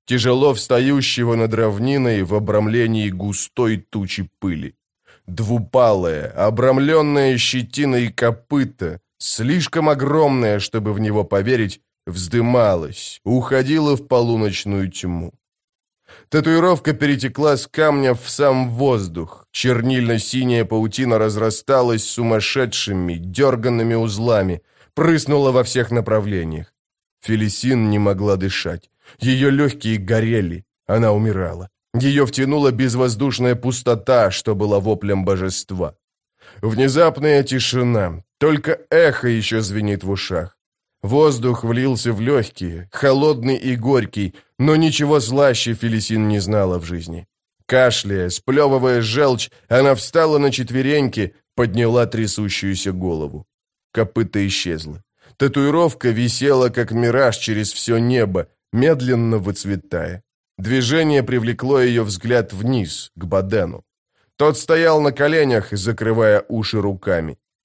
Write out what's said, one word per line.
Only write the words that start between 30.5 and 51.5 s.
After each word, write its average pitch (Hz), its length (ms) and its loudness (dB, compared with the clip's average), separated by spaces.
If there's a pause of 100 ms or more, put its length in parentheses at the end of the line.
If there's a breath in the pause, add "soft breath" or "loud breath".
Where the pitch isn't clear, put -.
Она 110 280 2
умирала. 95 560 -2 (260)
Ее 139 300 2
втянула 135 460 0
безвоздушная 123 840 0
пустота, 120 760 2
что - 240 -2
была 101 240 0
воплем 101 460 -2
божества. 92 680 -4 (680 loud breath)
Внезапная 139 800 2
тишина. 120 800 -2 (160)
Только 156 400 0 (100)
эхо 156 380 4
еще 113 340 0
звенит 101 420 -2
в 92 60 -6
ушах. 90 480 -6 (460)
Воздух 123 600 2
влился 120 500 -2
в 101 80 -6
легкие, 92 680 -4
холодный 135 640 2
и 127 180 -4
горький, 113 580 -2 (240 soft breath)
но 151 180 4
ничего 151 440 2
слаще 123 540 2
Фелисин 110 540 -2
не 104 120 2
знала 95 400 0
в 82 60 -10
жизни. 85 420 -10 (380)
Кашляя, 104 640 2
сплевывая 131 720 2
желчь, 123 500 0 (160 soft breath)
она 135 260 4
встала 156 460 2
на 139 120 2
четвереньки, 127 840 -2 (200 soft breath)